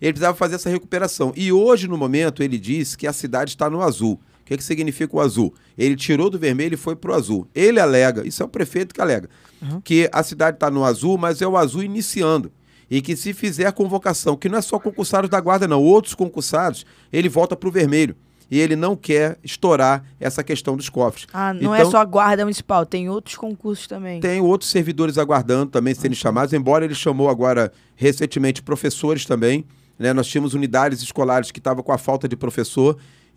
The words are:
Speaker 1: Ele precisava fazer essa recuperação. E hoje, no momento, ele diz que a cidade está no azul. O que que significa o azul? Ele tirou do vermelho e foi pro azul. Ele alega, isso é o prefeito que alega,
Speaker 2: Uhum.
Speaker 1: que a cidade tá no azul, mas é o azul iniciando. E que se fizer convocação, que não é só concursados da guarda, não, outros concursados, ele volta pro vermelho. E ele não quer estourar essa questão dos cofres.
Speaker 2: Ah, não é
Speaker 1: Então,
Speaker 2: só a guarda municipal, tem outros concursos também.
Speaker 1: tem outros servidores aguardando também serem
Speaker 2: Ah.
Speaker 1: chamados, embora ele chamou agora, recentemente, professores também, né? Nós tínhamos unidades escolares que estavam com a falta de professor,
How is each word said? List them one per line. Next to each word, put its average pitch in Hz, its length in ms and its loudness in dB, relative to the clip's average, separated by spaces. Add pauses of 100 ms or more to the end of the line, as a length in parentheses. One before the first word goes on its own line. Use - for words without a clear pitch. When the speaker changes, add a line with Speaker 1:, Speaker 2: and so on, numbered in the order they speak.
Speaker 1:
Ele 160 120 0
precisava 170 240 0
fazer 175 180 -2
essa 175 140 -6
recuperação. 180 680 -2
E 185 160 -2
hoje, 196 360 4
no 175 100 -4
momento, 143 440 0
ele 131 160 -2
diz 131 380 -4
que - 100 -8
a 147 80 -4
cidade 135 380 -4
está 151 180 -2
no 165 120 -4
azul. 113 320 0
O - 320 -16
que 139 120 -4
que 139 60 -10
significa 156 520 -4
o 151 40 0
azul? 110 340 0 (240)
Ele 135 180 2
tirou 156 340 0
do 190 100 -4
vermelho 151 340 -2
e 147 40 -4
foi 160 180 -6
pro - 180 -6
azul. 101 400 -2
Ele 214 260 4
alega, 127 480 2
isso - 140 -6
é - 40 -4
o - 40 -8
prefeito 180 460 -6
que 170 60 -4
alega, 120 280 -2 (320)
Speaker 2:
Uhum. 160 200 -8
Speaker 1:
que 165 300 2
a 160 120 0
cidade 156 340 -2
tá 147 140 0
no 139 140 0
azul, 131 320 0
mas 170 240 -2
é 185 60 0
o 190 100 0
azul 160 260 0
iniciando. 185 680 -2 (380)
E 135 120 0
que 156 140 -4
se 202 180 -6
fizer 190 400 -2
convocação, 185 640 -2
que 180 140 -4
não 208 80 -2
é 214 40 0
só 208 180 -4
concursados 196 500 -2
da 190 100 2
guarda, 185 280 2
não, 143 160 4
outros 202 320 6
concursados, 165 680 -2 (280)
ele 170 160 2
volta 175 260 2
pro 180 140 -4
vermelho. 156 460 2 (340)
E 139 100 2
ele 156 160 2
não 175 200 0
quer 151 480 0
estourar 135 600 2 (160)
essa 135 240 -4
questão 139 320 -4
dos 139 140 -8
cofres. - 420 -2
Speaker 2:
Ah, 190 220 -4
não 208 220 -2
é 220 60 6
Speaker 1:
Então, 175 100 6
Speaker 2:
só 220 60 4
a 214 80 6
guarda 202 380 2
municipal, 202 400 0
tem 180 240 -6
outros 208 280 -8
concursos 214 500 -8
também. 185 340 -10
Speaker 1:
tem 180 220 0
outros 185 300 2
servidores 156 480 0
aguardando 135 500 2
também 131 240 0
serem 127 200 -2
Speaker 2:
Ah. 120 60 -8
Speaker 1:
chamados, 131 340 0
embora 147 320 2
ele 151 100 -4
chamou 139 340 0
agora, 120 420 2 (240)
recentemente, 139 680 0
professores 147 600 -2
também, 127 400 0 (340)
né? 127 140 2
Nós 131 120 0
tínhamos 139 300 -2
unidades 131 480 0
escolares 127 480 0
que - 80 -18
estavam 127 240 -2
com - 80 -2
a 131 80 2
falta 135 280 -2
de 120 80 -6
professor, 131 600 0 (400)